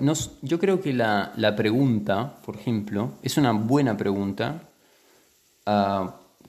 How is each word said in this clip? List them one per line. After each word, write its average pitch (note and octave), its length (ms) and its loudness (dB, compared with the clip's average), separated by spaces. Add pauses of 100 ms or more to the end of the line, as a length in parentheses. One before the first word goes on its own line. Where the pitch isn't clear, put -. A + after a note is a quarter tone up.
No C#3+ 100 4
s-, - 200 -4 (100)
yo D#3+ 180 -2
creo F#3+ 220 2
que D3 100 -2
la, A2 460 0
la G#2+ 180 2
pregunta, A2 880 0
por G#2+ 140 -12
ejemplo, G#2 560 -4 (100)
es B2+ 140 -2
una C3 160 4
buena A#2 420 2
pregunta, G2 680 -4 (1040)
ah, G2 520 0 (300)